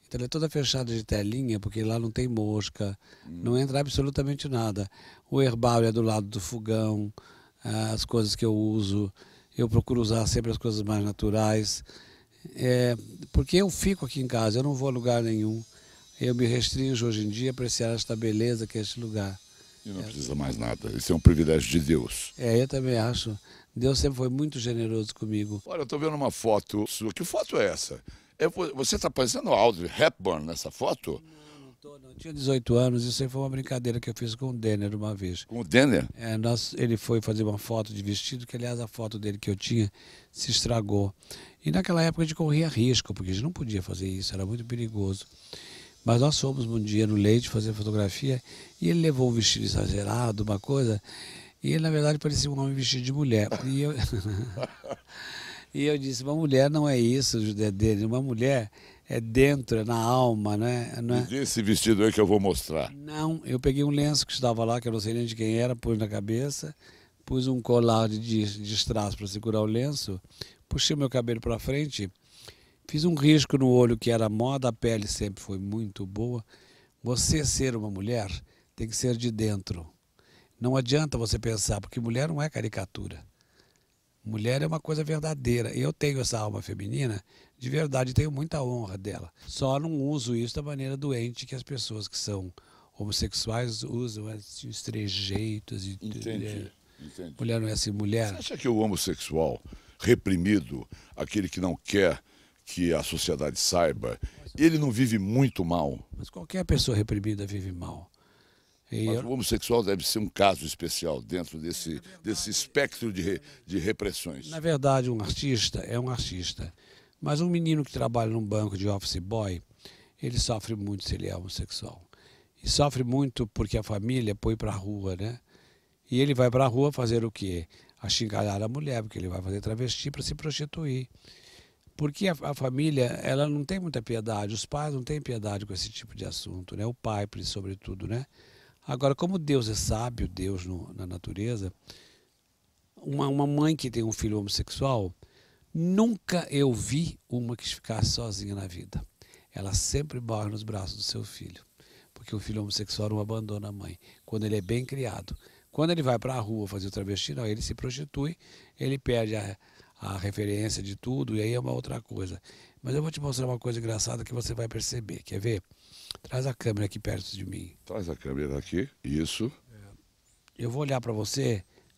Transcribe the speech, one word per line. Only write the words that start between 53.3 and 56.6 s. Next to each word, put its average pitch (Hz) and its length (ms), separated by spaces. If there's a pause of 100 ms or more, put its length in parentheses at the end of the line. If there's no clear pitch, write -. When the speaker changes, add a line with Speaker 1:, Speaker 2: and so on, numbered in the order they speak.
Speaker 1:
E 135 160
eu, 147 120
<laughs> 107 840 (960)
e 143 120
eu 147 120
disse, 135 260
uma 143 120
mulher 143 340